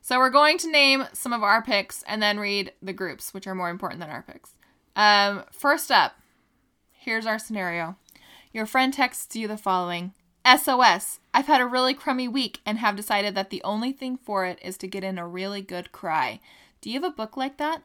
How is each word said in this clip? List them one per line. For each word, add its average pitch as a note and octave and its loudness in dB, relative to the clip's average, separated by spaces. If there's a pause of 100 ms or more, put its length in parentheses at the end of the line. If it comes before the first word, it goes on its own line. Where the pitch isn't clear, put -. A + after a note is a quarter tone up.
So B3+ -2
we're C4 4
going D4 6
to D#4+ -6
name C4+ 4
some A#3+ -6
of A3+ -2
our G#3+ 4
picks G3+ -4
and G#3+ -6
then G#3 0
read G3+ -4 (100)
the F#3+ -8
groups, E3+ -10
which G3 -12
are F#3+ -6
more F3+ -4
important F3+ -8
than D#3+ -12
our - -12
picks. - -20 (440)
Um, G3+ 4
first D4 0
up, F#3 4 (760)
here's A3 -4
our A3 -2
scenario. F3+ -6 (560)
Your A3 -4
friend C4 0
texts - -4
you A3 -4
the G#3+ -6
following. F3+ -2 (320)
"S C4 6
O C4 2
S, G3+ 2 (140)
I've F3+ 2
had C#4+ 6
a B3 2
really B3+ 0
crummy B3+ -2
week A#3+ -4
and G#3+ -2
have G#3+ 0
decided G#3 -2
that G3 -4
the - -8
only A3 -4
thing C4 -8
for G3 -4
it F3+ -6
is F#3 -12
to F#3+ -12
get F#3+ -8
in F#3+ -6
a F3 -8
really F#3+ -8
good F3+ -12
cry. D3+ -4 (400)
Do - -14
you B3+ -4
have F4+ -4
a - -14
book - -10
like C#4 -6
that? D#4 -4